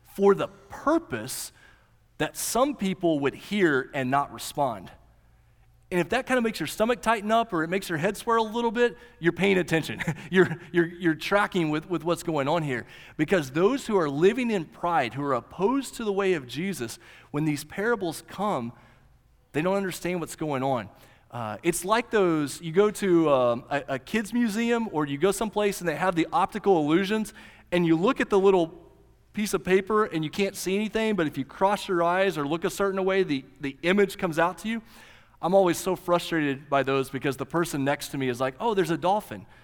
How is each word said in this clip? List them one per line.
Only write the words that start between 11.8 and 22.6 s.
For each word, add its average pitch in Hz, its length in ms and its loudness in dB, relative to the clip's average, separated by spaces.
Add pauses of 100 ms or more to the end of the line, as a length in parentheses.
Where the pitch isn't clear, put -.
with 160 140 -4
what's 170 200 -2
going 147 240 -2
on 165 160 0
here. 123 220 -4 (300)
Because 156 360 0
those 196 360 2
who 220 80 0
are 160 140 2
living 220 420 2
in 180 140 -2
pride, 165 480 -2
who 139 100 -6
are 143 120 0
opposed 220 600 -2
to 233 80 -10
the 208 80 -2
way 190 220 0
of 139 140 -4
Jesus, 131 520 -6 (320)
when 147 140 -2
these 147 180 -2
parables 196 640 -4
come, 156 460 -4 (800)
they 143 80 0
don't 190 160 0
understand 180 420 -4
what's - 160 -8
going 143 280 -4
on. 123 260 -2 (400)
Uh, 110 340 -8
it's 165 220 -2
like 226 240 0
those, 165 520 0